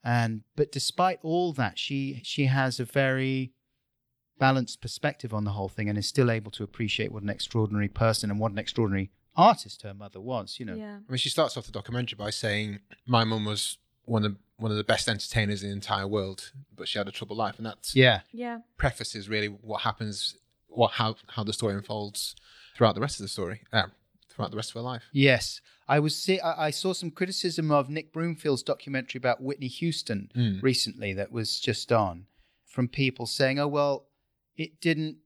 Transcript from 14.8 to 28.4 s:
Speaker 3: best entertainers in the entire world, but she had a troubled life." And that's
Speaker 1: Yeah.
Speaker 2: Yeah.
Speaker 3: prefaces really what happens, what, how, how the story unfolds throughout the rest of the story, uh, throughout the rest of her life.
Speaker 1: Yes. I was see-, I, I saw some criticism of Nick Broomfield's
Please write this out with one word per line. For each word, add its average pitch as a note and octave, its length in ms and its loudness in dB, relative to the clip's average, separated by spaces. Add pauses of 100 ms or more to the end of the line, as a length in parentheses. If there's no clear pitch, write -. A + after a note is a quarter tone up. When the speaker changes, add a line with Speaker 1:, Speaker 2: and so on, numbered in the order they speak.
Speaker 3:
best - 240 2
entertainers G#2 540 0
in G2+ 80 -6
the G2+ 40 -6
entire G2 320 -2
world, G2 460 -2 (220)
but F#2 140 -12
she - 100 -2
had G2+ 100 -2
a G2 40 -10
troubled G#2 260 -10
life." G#2 180 0
And A2+ 100 -8
that's - 300 -4
Speaker 1:
Yeah. B2 240 8 (120)
Speaker 2:
Yeah. A#3 280 -10 (160)
Speaker 3:
prefaces A2+ 520 -2
really G#2+ 200 0
what G#2 340 -8
happens, G#2+ 540 -4 (320)
what, A#2 240 2
how, A2 240 0 (120)
how - 160 -4
the G#2 80 -2
story G#2 220 -2
unfolds G#2 600 -6 (420)
throughout A2 180 6
the F#2 60 -4
rest C#3+ 180 -4
of G2+ 60 -8
the F#2+ 40 -8
story, F#2 340 -6 (100)
uh, A2+ 140 2 (420)
throughout - 220 -6
the G#2 60 -8
rest A2 140 -6
of - 40 -20
her A2+ 80 -8
life. B2 300 -8
Speaker 1:
Yes. C3+ 480 4 (260)
I C#3+ 140 4
was D3+ 160 0
see-, F#3 240 0
I, D#3+ 260 0
I D3 40 2
saw F#3 220 -2
some F3 180 -6
criticism E3+ 600 -2
of C#3+ 200 4
Nick D#3 220 -8
Broomfield's D#3+ 500 -2